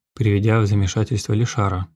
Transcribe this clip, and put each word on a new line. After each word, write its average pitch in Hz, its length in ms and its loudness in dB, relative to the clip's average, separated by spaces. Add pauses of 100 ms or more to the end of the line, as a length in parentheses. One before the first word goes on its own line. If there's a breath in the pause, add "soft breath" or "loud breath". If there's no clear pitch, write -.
(120)
приведя 110 480 2
в 104 60 2
замешательство 101 680 0
Лишара. 98 600 -2